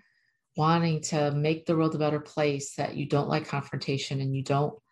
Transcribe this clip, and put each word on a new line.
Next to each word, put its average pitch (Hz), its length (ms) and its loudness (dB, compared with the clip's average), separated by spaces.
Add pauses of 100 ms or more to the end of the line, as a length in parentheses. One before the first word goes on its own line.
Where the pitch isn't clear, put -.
(560)
wanting 165 440 4
to 147 320 0
make 151 340 0
the 170 100 2
world 160 200 2
a - 20 -2
better 151 220 2
place 147 560 -2
that - 180 -4
you 143 120 -4
don't 143 220 2
like 156 200 -2
confrontation 139 720 -4
and 135 160 -2
you 131 80 -4
don't, 143 340 0 (140)